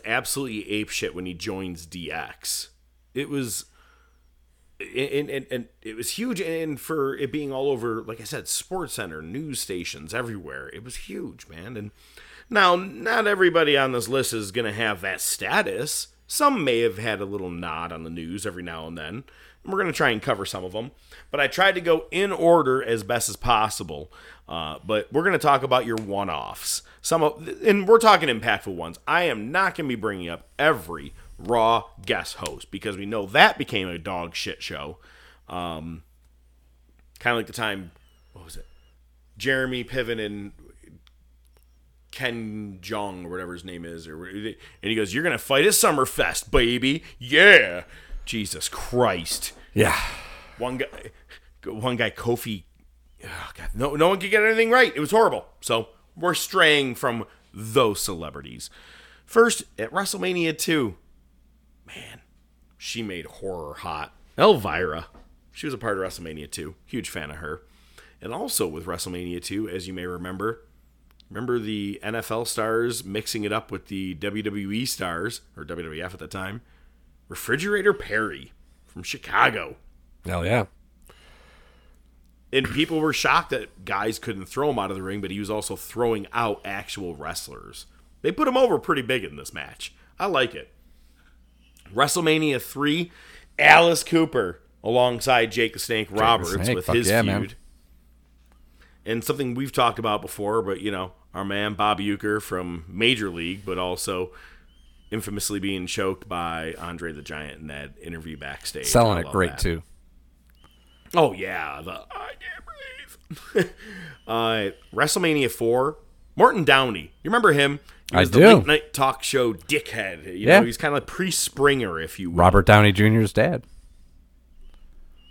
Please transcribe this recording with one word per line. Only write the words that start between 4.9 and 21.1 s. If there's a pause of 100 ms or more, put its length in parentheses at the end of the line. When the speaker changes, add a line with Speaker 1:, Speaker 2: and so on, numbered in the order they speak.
Speaker 1:
and,
and (120)
it
was
huge,
and
for
it
being
all
over,
like
I
said,
SportsCenter,
news
stations,
everywhere,
it
was
huge,
man.
And (580)
now,
not
everybody
on
this
list
is
gonna
have
that
status. (180)
Some
may
have
had
a
little
nod
on
the
news
every
now
and
then. (400)
And
we're
gonna
try
and
cover
some
of
'em. (400)